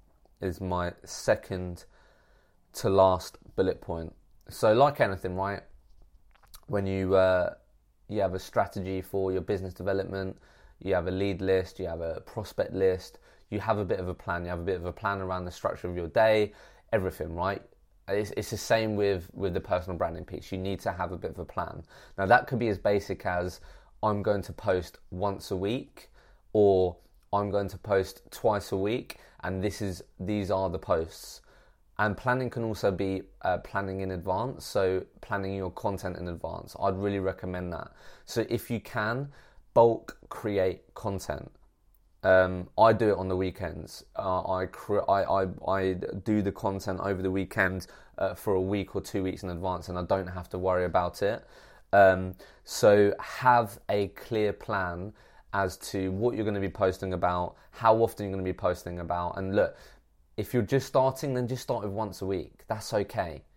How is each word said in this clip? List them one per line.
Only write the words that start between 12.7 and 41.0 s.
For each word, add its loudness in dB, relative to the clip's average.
list, 0
you -4
have -2
a -2
bit -2
of -6
a -4
plan, -6
you -8
have -6
a -8
bit -2
of -8
a -6
plan -4
around -6
the -10
structure -6
of -6
your -4
day, 4
everything, -2
right? -2
It's, -2
it's -4
the -4
same 2
with, 2
with -2
the -2
personal -4
branding -4
piece. -12
You -6
need -4
to -4
have -4
a -8
bit -8
of -14
a -8
plan. -8
Now, 0
that 8
could -2
be 0
as 0
basic 0
as, -4
"I'm 0
going 0
to -10
post -2
once -4
a -2
week," -4
or, 6
"I'm 0
going 0
to -12
post 0
twice 0
a 0
week, -2
and -4
this -2
is, -4
these -2
are 2
the -4
posts." -4
And 0
planning 0
can -4
also 0
be, -2
uh, 0
planning -6
in -4
advance, -4
so 0
planning -4
your -4
content -6
in -8
advance. -8
I'd 2
really 0
recommend -4
that. -10
So -2
if -4
you -2
can, -4
bulk 6
create -2
content. -6